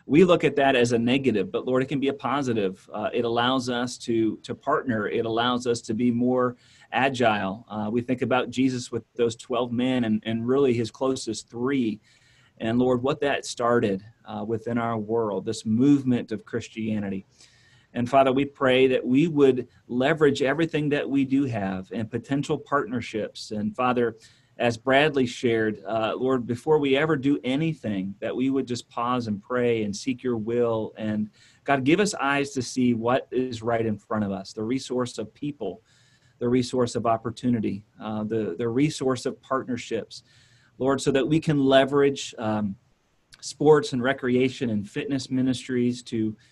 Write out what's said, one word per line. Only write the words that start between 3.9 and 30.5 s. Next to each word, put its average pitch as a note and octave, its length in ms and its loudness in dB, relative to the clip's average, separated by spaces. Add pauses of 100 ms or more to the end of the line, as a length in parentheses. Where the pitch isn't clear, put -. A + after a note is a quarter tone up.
to, A2 400 0
to - 160 -10
partner. A#2 520 -2
It A2 200 -2
allows A#2+ 400 -2
us A#2+ 160 0
to A2+ 120 -6
be A#2+ 160 0
more B2 460 0 (360)
agile. A2+ 760 0
Uh, G#2+ 240 -6
we A#2+ 80 0
think B2+ 220 -4
about B2 280 0
Jesus B2+ 400 -2
with A#2+ 140 -6 (100)
those A#2 220 0
twelve B2 340 -4
men B2 340 0
and, G#2+ 220 0
and A2+ 200 -4
really C3 280 4
his A#2 160 -2
closest B2+ 580 -6
three. A#2+ 520 -2 (580)
And A2+ 200 -2
Lord, B2+ 240 2
what D3 200 -2
that C#3 220 -2
started, A2 600 0 (220)
uh, G#2+ 200 -8
within A#2 320 -4
our A#2 180 -2
world, G#2+ 480 -2
this A2 220 -6
movement B2+ 640 2
of G#2+ 140 -8
Christianity. G#2+ 800 -6 (680)
And A#2+ 140 -2
Father, C3+ 240 6
we C#3 120 2
pray C3 420 4
that B2+ 180 2
we C3 220 4
would C#3 400 4 (220)
leverage C#3 520 2
everything D3+ 500 0
that C#3+ 180 -2
we C#3 160 2
do C3+ 220 2
have F#2+ 460 -4
and A2 160 -6
potential C#3+ 480 -4
partnerships. B2 920 -4
And G#2+ 240 -4
Father, B2 420 0 (400)
as A#2 200 2
Bradley C3+ 500 4
shared, A2+ 580 0
uh, G#2+ 320 -2
Lord, B2+ 300 0
before D3+ 320 2
we C#3 180 2
ever D#3 200 2
do C#3 260 0
anything, A#2+ 800 -4
that A2 140 -4
we C3 160 0
would C3 180 -2
just A#2+ 200 -8
pause A#2+ 380 -2
and G#2 160 -4
pray A#2+ 400 0
and G2+ 120 -4
seek B2 280 -6
your B2 140 0
will. A2+ 600 -2